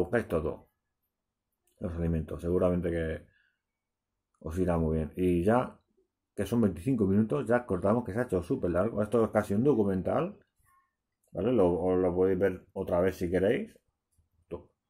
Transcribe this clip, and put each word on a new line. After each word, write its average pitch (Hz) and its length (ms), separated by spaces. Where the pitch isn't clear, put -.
buscáis 117 240
todo. 80 400
Los 92 140
alimentos, 82 460
seguramente 87 480
que 80 380
os 80 220
irá 87 180
muy 80 200
bien. 78 180
Y 90 260
ya, 117 340
que 101 100
son 120 140
veinticinco 107 440
minutos, 110 440
ya 120 180
cortamos, 98 380
que - 80
se 113 80
ha - 20
hecho 92 220
súper 95 260
largo. 104 320
Esto 110 220
es 104 80
casi 101 220
un 113 100
documental, 107 720
¿vale? 110 200
Lo, 92 200
os 90 260
lo 90 160
podéis 92 240
ver 92 360
otra 92 260
vez 92 160
si 87 140
queréis. 110 440
Tu-, - 220